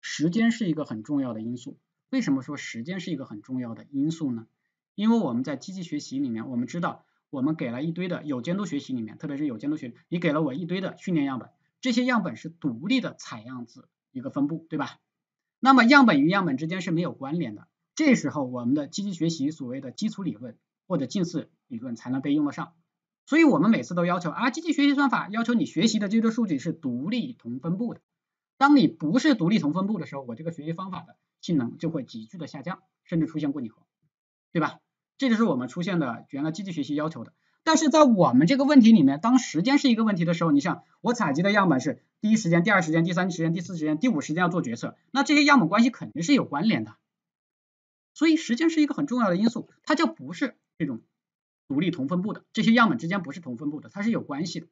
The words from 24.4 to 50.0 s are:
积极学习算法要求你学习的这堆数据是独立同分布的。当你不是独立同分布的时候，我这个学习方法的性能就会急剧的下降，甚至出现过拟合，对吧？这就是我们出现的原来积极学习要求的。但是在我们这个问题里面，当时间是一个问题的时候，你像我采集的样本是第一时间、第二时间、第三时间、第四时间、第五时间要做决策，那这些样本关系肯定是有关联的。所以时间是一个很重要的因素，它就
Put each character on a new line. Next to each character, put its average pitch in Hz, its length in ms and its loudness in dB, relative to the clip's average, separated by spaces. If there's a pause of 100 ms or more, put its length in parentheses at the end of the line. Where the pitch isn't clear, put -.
积 320 100 -10
极 330 120 -2
学 285 140 4
习 285 80 4
算 277 140 2
法 175 220 -2
要 226 140 -2
求 240 100 0
你 190 100 2
学 170 220 0
习 214 120 2
的 202 100 -2
这 226 120 2
堆 220 100 2
数 226 160 -2
据 156 120 -2
是 160 140 -4
独 127 360 -6
立 214 240 -4
同 120 280 -10
分 175 180 -4
布 220 160 -4
的。 - 60 -20 (580)
当 285 180 8
你 202 120 6
不 165 300 0
是 294 160 4
独 170 140 0
立 214 100 4
同 147 140 0
分 190 140 -2
布 214 120 -4
的 151 60 -8
时 139 120 -12
候， 139 60 -8
我 120 120 -10
这 135 100 -14
个 165 60 -4
学 151 160 -14
习 160 80 -6
方 190 160 -10
法 175 160 -10
的 - 100 -20 (240)
性 170 160 -2
能 123 220 -2
就 160 100 -4
会 147 140 -6
急 110 240 -14
剧 - 100 -20
的 165 100 -12
下 143 140 -16
降， - 220 -10 (220)
甚 170 160 -2
至 151 60 0
出 - 120 -8
现 151 140 -2
过 139 100 -8
拟 113 80 -10
合， - 160 -20 (640)
对 - 80 0
吧？ - 200 -4 (360)
这 269 120 0
就 226 80 4
是 226 80 2
我 170 100 0
们 123 140 -4
出 175 140 -8
现 175 180 -2
的 120 300 -4
原 139 120 -8
来 156 80 -2
积 180 120 -8
极 190 100 -8
学 156 100 -6
习 143 120 -6
要 151 160 -4
求 117 140 -12
的。 - 100 -20 (280)
但 320 140 4
是 311 140 4
在 302 140 8
我 180 280 6
们 131 140 6
这 269 100 4
个 277 80 0
问 277 160 8
题 220 100 10
里 202 120 10
面， 135 180 4
当 247 180 4
时 165 240 0
间 262 140 4
是 285 140 4
一 233 40 4
个 220 80 0
问 214 140 2
题 165 80 0
的 170 80 2
时 165 120 0
候， 165 60 2
你 143 100 4
像 139 220 -4 (200)
我 240 100 0
采 175 220 0
集 160 80 0
的 202 100 2
样 202 160 4
本 131 100 4
是 123 240 -6 (200)
第 214 80 0
一 220 60 6
时 190 120 0
间、 170 160 4
第 220 60 2
二 196 100 4
时 160 100 -2
间、 165 140 2
第 180 80 -2
三 180 180 -2
时 175 60 -8
间、 165 160 -2
第 180 80 -4
四 175 160 -10
时 156 80 -6
间、 151 140 -2
第 254 100 0
五 135 140 -2
时 - 100 -8
间 170 80 -2
要 180 80 2
做 175 140 -2
决 117 140 -6
策， 123 200 -10 (140)
那 269 120 0
这 294 140 2
些 294 80 4
样 285 160 6
本 160 80 2
关 208 140 2
系 254 80 2
肯 113 200 -14
定 151 120 -8
是 277 120 2
有 139 100 2
关 147 220 -4
联 135 180 0
的。 - 120 -16 (1160)
所 320 140 2
以 311 80 4
时 240 200 -2
间 320 140 2
是 320 100 0
一 294 60 4
个 285 80 -6
很 285 120 -4
重 247 140 -2
要 214 80 2
的 175 80 2
因 214 140 2
素， - 180 -10 (160)
它 311 100 2
就 320 120 2